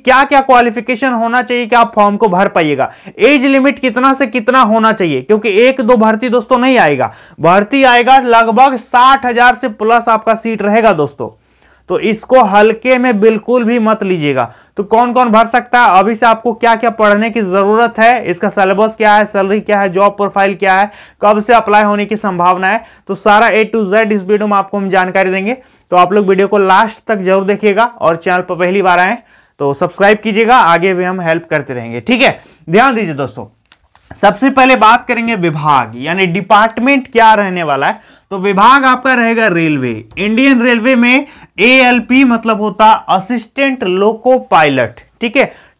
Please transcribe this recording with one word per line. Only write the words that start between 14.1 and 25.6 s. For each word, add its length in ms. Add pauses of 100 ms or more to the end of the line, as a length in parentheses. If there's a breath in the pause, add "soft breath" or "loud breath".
तो 80
कौन 280
कौन 160
भर 180
सकता 320
है, 200
अभी 160
से 100
आपको 280
क्या 220
क्या 160
पढ़ने 380
की 120
ज़रूरत 580
है, 240
इसका 260
सिलेबस 460
क्या 180
है, 120
सैलरी 360
क्या 180
है, 100
जॉब 240
प्रोफाइल 420
क्या 200
है, 140 (320 loud breath)
कब 200
से 120
अप्लाई 300
होने 220
की 120
संभावना 500
है, 140 (260 loud breath)
तो 100
सारा 320
A 180
to 180
Z 260
इस 120
वीडियो 240
में 100
आपको 200
हम 120
जानकारी 420
देंगे। 260 (340 soft breath)